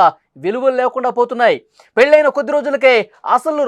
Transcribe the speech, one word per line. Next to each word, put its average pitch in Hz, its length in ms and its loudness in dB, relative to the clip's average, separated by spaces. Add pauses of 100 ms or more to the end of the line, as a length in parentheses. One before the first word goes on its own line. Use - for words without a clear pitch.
(360)
విలువలు 254 400 -4
లేకుండా 254 340 -2
పోతున్నాయి. 240 460 0 (400)
పెళ్ళైన 294 320 4
కొద్ది 277 240 -4
రోజులకే 262 420 0 (340)
అసలు 294 400 -2